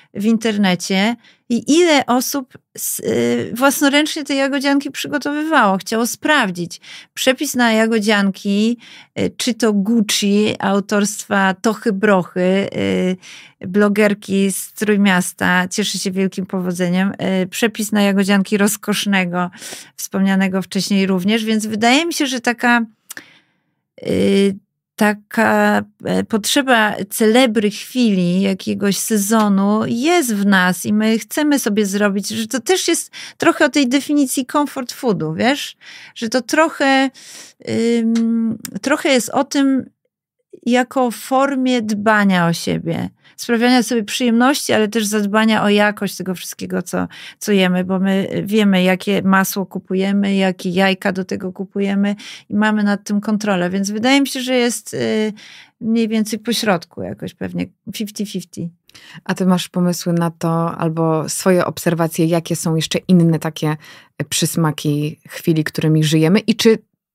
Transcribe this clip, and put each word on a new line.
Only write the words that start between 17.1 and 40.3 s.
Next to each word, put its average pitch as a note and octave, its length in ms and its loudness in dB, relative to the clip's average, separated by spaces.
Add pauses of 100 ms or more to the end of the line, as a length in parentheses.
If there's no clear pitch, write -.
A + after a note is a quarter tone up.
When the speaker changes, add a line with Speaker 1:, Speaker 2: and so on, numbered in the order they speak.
Speaker 1:
Y, F3+ 40 -4
przepis A3 440 -4
na G#3+ 100 2
jagodzianki G3+ 560 2
Rozkosznego, F#3+ 920 0 (460)
wspomnianego F#3+ 640 0
wcześniej F#3+ 460 0
również, G3 380 0
więc A3 200 0
wydaje A#3 400 2
mi E4 80 -4
się, D4 140 -2
że B3 140 -4
taka, A#3+ 440 0 (1200)
y, G3 480 2 (400)
taka, G#3 880 2 (220)
e, F#3 180 -2
potrzeba A3+ 720 0 (140)
celebry A3 600 2
chwili, F#3+ 720 0
jakiegoś G3 560 -2
sezonu G#3 880 2
jest B3 500 0
w G3+ 100 -2
nas F#3 400 2
i G#3+ 80 0
my A3 260 2
chcemy D4 400 0
sobie G#3 260 0
zrobić, G3+ 440 -2
że A3 180 -4
to C4 120 -4
też F4+ 280 0
jest - 240 -2 (260)
trochę D#4+ 280 2
o C#4+ 40 2
tej C#4+ 200 0
definicji C#4 560 0
comfort C4+ 460 -4
foodu, D#3+ 420 -2
wiesz? A#3 420 -2 (400)
Że A3+ 140 -6
to B3+ 120 0
trochę, C4+ 680 2 (600)
ym, A3+ 880 0 (240)
trochę D4+ 280 0
jest B3+ 200 2
o - 140 0
tym, C4+ 460 0 (760)